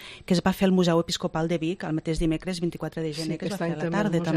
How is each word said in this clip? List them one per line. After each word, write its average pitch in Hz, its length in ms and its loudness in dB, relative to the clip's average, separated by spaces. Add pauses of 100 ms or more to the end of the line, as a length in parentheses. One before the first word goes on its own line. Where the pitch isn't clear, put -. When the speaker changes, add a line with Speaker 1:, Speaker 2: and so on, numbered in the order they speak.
(260)
Speaker 1:
que - 80 2
es 170 80 4
va 185 120 2
fer 196 120 0
al 190 80 6
Museu 175 300 6
Episcopal 165 480 -2
de 170 100 0
Vic 165 240 -4
el 160 80 -4
mateix 156 240 -2
dimecres 165 460 0
vint-i-quatre 165 400 -4
de 160 100 -4
gener, 160 220 -4
Speaker 2:
Sí, - 20 -4
Speaker 1:
que 185 80 -8
es 170 60 -4
va 190 80 -6
Speaker 2:
aquest - 0 -
Speaker 1:
fer 170 80 -2
a - 20 0
Speaker 2:
any 160 80 -2
Speaker 1:
la 156 60 -6
Speaker 2:
també 170 140 0
Speaker 1:
tarda, 208 200 2
Speaker 2:
el 165 60 0
Museu 165 140 0